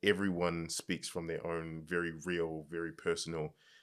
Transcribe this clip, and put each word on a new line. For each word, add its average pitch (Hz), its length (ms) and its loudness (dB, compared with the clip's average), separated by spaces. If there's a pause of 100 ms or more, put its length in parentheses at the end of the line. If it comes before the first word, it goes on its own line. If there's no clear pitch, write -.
everyone 87 680 4
speaks - 400 -2
from 85 200 -4
their 80 180 -2
own 82 400 -4
very 87 260 0 (120)
real, 82 460 0
very 82 220 -4
personal 82 640 -2 (280)